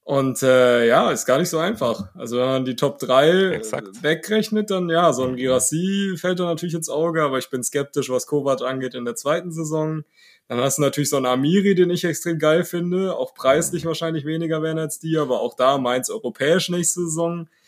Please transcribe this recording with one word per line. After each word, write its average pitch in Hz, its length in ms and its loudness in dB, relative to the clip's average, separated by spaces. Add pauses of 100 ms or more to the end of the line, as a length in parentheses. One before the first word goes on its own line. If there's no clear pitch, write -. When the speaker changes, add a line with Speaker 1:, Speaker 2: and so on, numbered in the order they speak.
Speaker 1:
Und, 135 400 0
äh, 123 440 6
ja, 165 240 4
ist 233 140 -4
gar 131 140 4
nicht 175 100 0
so 165 80 -2
einfach. 143 580 -4
Also 120 220 -6
wenn 123 80 2
man 131 200 0
die 127 100 -4
Top 135 240 -2
drei, 131 300 6
äh, 185 260 4
Speaker 2:
Exakt. 107 480 -8
Speaker 1:
wegrechnet, 208 680 0
dann 185 200 0
ja, 165 240 4
so 127 100 -2
ein 127 80 -2
Speaker 2:
Mhm. 123 60 -6
Speaker 1:
Guirassy 175 800 0
fällt 180 240 -2
da 180 60 0
natürlich 170 300 -4
ins 160 140 -6
Auge, 160 340 0
aber 131 160 0
ich 123 100 -8
bin 127 140 -4
skeptisch, 139 480 -4
was 127 160 -2
Kovac 139 340 0
angeht 131 320 -4
in 127 120 -10
der 120 100 -4
zweiten 175 360 -2
Saison. 156 520 -4 (440)
Dann 120 120 -4
hast 135 180 0
du 151 60 0
natürlich 139 260 0
so 143 80 0
einen 131 80 0
Amiri, 165 480 2
den 180 160 4
ich 180 160 -2
extrem 165 320 -4
geil 156 260 4
finde, 175 540 -4
auch 127 160 -6
preislich 147 500 2
Speaker 2:
Mhm. 160 40 -6
Speaker 1:
wahrscheinlich 165 380 -4
weniger 160 360 -2
werden 160 160 -2
als 156 220 -6
die, 160 180 -2
aber 127 240 0
auch 120 140 -4
da 135 240 4
Mainz 123 320 -2
europäisch 135 580 -2
nächste 175 360 -2
Saison, 170 440 -4 (180)